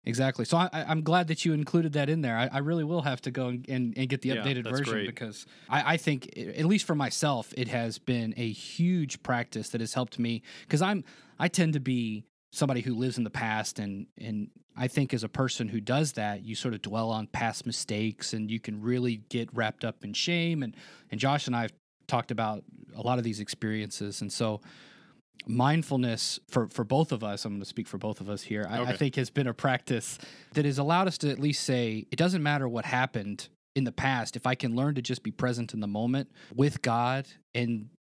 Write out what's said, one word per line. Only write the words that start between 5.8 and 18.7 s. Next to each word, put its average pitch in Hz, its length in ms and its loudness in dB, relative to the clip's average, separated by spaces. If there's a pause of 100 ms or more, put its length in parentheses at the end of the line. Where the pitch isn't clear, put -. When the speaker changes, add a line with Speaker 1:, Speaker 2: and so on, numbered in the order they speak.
Speaker 1:
I - 20 -2
think, 147 400 0
i-, - 20 -8 (180)
at 156 60 2
least 196 220 4
for 170 100 2
myself, 143 640 0
it 127 100 0
has 117 320 -2
been 117 380 0
a 117 120 -2
huge 170 720 0
practice 120 480 -2
that 113 120 -2
has 113 120 -4
helped 127 240 -2
me 117 260 0 (260)
'cause 151 120 4
I'm, 190 220 2 (340)
I 175 120 2
tend 165 240 4
to 147 80 0
be 120 420 -2 (300)
somebody 135 260 2
who 120 160 -2
lives 120 220 0
in 120 80 2
the 107 40 -4
past, 110 500 -2
and, 101 280 -6 (100)
and 104 320 -6 (280)
I 127 100 0
think 135 260 0
as 113 120 -2
a 107 40 -8
person 123 380 -2
who 107 140 -2
does 127 320 2
that, 104 320 -4
you 110 100 -6
sort 120 180 -2
of 107 80 -6
dwell 113 300 -2
on 110 160 -2
past - 380 -2
mistakes, 110 680 -2
and 110 180 -2
you 113 120 -2
can 107 200 -6